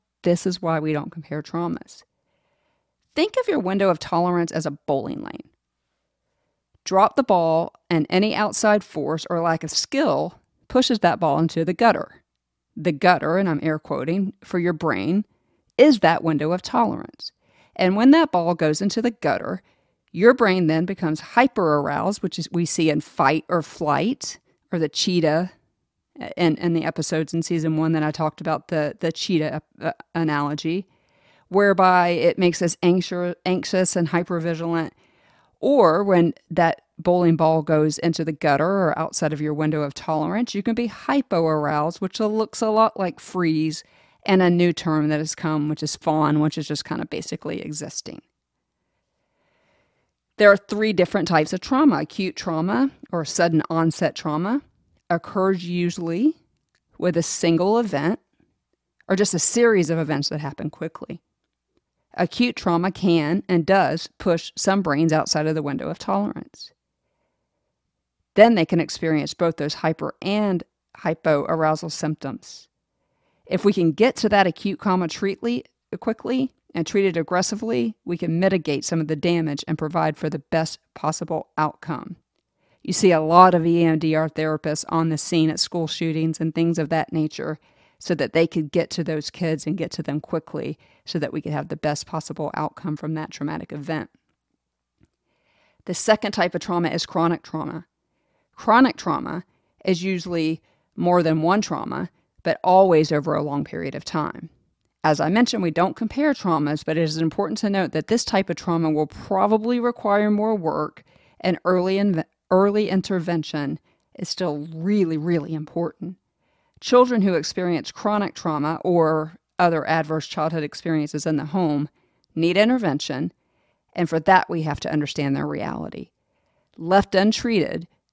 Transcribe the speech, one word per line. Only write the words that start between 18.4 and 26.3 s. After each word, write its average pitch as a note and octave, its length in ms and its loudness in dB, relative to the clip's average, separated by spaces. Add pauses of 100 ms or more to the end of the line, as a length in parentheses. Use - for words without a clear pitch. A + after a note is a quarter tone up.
goes D#3 300 0
into G3+ 180 -2
the A3 100 0
gutter, D#3 520 -4 (480)
your A3 220 6
brain F#3 340 2
then D#3+ 180 2
becomes E3+ 360 -4
hyper-aroused, D#3 1000 0
which - 160 -6
is E3+ 140 -6
we F3 140 0
see D#3+ 240 0
in D3+ 120 0
fight D#3 480 0
or E3+ 120 0
flight, D3+ 760 -4 (320)
or F3+ 60 -2
the D#3 120 0
cheetah, E3+ 640 0 (840)